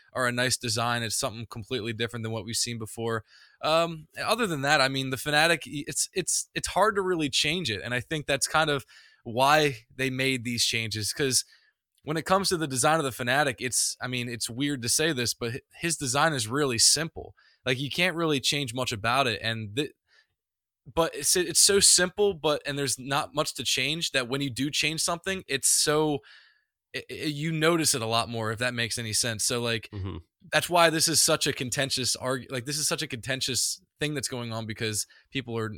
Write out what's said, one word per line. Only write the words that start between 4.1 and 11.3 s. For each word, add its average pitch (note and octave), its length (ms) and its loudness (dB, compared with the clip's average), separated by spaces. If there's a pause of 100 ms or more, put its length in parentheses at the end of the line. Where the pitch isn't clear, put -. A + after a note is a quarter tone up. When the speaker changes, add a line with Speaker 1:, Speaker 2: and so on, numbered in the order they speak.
Speaker 1:
other A3+ 220 2
than D3+ 160 -2
that, C#3+ 180 4
I C3 60 6
mean, C3+ 240 -2
the C3 60 -2
Fanatic, D3+ 500 2
y-, D3 220 -8
it's, - 260 -2
it's, - 400 -2
it's D#3+ 140 -4
hard G3+ 260 2
to G3 80 0
really E3+ 260 0
change D#3 400 0
it, G#2 160 -2
and A#2 80 -6
I B2 60 0
think D3 280 -6
that's C#3 200 0
kind D#3 240 2
of C#3 160 -2 (380)
why C#3 540 4 (180)
they C3 120 -2
made C3 360 -2
these A#2+ 200 -2
changes, A2 480 -2
'cause C3 320 0 (600)